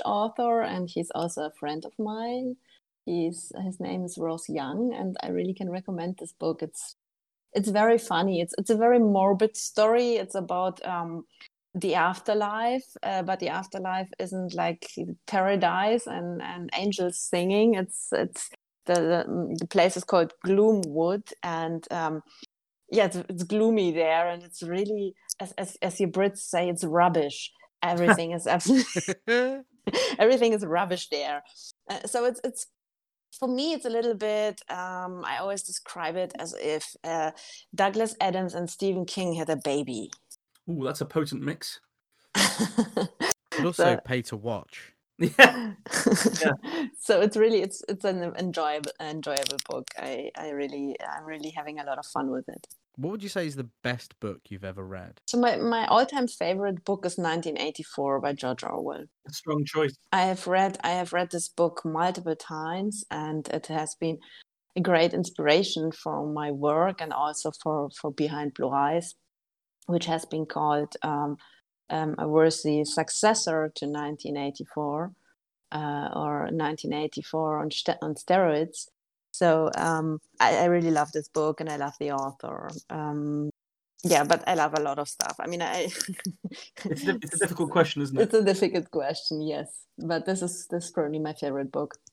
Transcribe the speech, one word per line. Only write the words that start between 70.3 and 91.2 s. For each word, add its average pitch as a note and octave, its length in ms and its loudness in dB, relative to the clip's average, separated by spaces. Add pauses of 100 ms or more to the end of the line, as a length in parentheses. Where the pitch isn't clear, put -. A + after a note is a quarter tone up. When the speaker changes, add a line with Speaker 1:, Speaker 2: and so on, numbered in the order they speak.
Speaker 1:
called, D3 560 0
um, D3 360 -2 (520)
um, D#3 300 -2
a - 80 -2
worthy D#3 560 4
successor D#3+ 920 2
to C#3+ 120 -6
nineteen D3 480 -4
eighty-four, D3 800 -4 (580)
uh, D3 420 -4
or D3 380 -2
nineteen D3+ 400 -2
eighty-four D3+ 680 -2
on D3+ 120 -4
st-, - 300 -2
on D#3 140 -4
steroids. D#3+ 720 2 (420)
So, D#3+ 460 4
um, D#3+ 420 0 (200)
I, - 180 6
I F3 80 6
really F3 260 4
love D3+ 200 2
this D3+ 180 -4
book, D#3 320 0
and D#3+ 80 -6
I D3 80 -6
love C#3+ 220 -4
the D3 120 -2
author. - 580 -6 (200)
Um, D3 640 -4 (520)
yeah, D3+ 200 6
but E3 240 2
I F3+ 80 4
love D3+ 200 2
a D3+ 60 2
lot C#3+ 160 0
of D3 100 -4
stuff. - 320 -4
I - 60 -4
mean, F3 160 -4
I F3+ 220 -2
<laughs> - 1040 -8
Speaker 3:
It's D3 220 -2
a, G3 140 2
it's - 140 -10
a - 40 -4
difficult F3 300 0
question, D#3 320 4
isn't C3+ 160 -2
it? G#3+ 60 6
Speaker 1:
It's A3 100 2
a G#3+ 100 6
difficult F#3+ 460 2
question, D3+ 520 -2
yes. D3 440 -6 (140)
But E3 260 -2
this F#3+ 160 0
is, F3 300 -6
this F3 140 -4
is - 60 -14
probably D#3 280 -2
my D3+ 140 -4